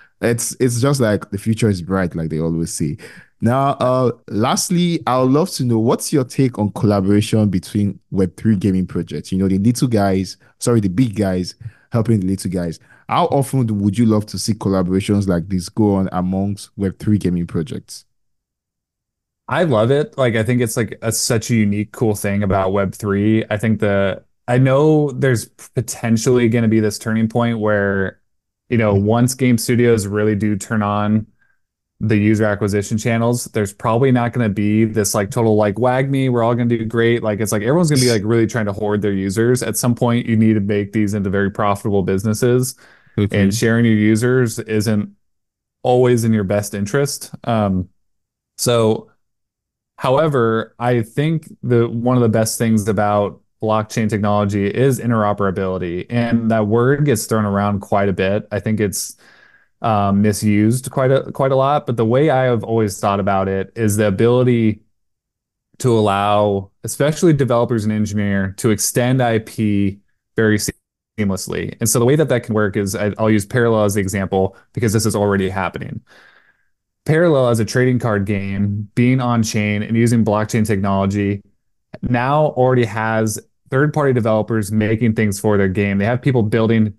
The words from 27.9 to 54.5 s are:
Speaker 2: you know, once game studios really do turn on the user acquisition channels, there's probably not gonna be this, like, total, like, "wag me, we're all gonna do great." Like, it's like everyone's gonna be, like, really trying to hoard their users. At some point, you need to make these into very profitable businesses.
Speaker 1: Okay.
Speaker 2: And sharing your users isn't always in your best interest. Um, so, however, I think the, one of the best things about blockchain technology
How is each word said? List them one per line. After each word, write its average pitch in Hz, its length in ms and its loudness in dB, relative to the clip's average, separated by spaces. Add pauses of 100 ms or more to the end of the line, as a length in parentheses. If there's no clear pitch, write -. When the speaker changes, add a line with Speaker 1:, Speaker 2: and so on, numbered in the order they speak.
Speaker 2:
you 120 100 0
know, 107 160 2
once 113 420 2
game 127 220 2
studios 117 480 2
really 104 300 0
do 104 220 0
turn 107 260 -4
on 104 440 0 (760)
the 107 160 2
user 107 260 2
acquisition 104 540 -2
channels, 117 560 0
there's 104 200 -2
probably 123 380 0
not 120 220 2
gonna 117 160 0
be 104 340 2
this, 110 320 -2
like, 101 160 0
total, 113 240 2
like, 104 240 2
"wag 131 320 0
me, 135 180 0
we're 120 140 0
all 120 100 2
gonna 120 240 0
do 113 80 -4
great." 117 380 2
Like, 107 160 -2
it's 104 140 -2
like 104 100 0
everyone's 156 260 2
gonna 139 120 2
be, 123 100 4
like, 110 140 2
really 113 220 2
trying 110 180 -4
to 101 80 -4
hoard 104 280 -2
their 101 120 0
users. 110 500 0
At 107 140 -4
some 120 180 0
point, 120 320 0
you 113 80 0
need 110 200 4
to 107 40 0
make 101 320 -2
these 104 220 -2
into 101 160 -4
very 98 200 0
profitable 101 540 -2
businesses. 110 720 0 (440)
Speaker 1:
Okay. 101 220 0
Speaker 2:
And 98 100 2
sharing 117 320 2
your 113 120 4
users 110 640 2
isn't 107 500 -2 (720)
always 123 420 2
in 113 100 2
your 107 100 0
best 104 320 -4
interest. 139 560 -4 (140)
Um, 101 440 -2 (720)
so, 113 500 0 (880)
however, 131 800 0
I 120 240 0
think 151 500 -4 (120)
the, 120 260 2
one 120 260 0
of 123 60 4
the 113 80 4
best 110 300 0
things 113 280 2
about 104 540 0 (220)
blockchain 107 440 -2
technology 104 600 0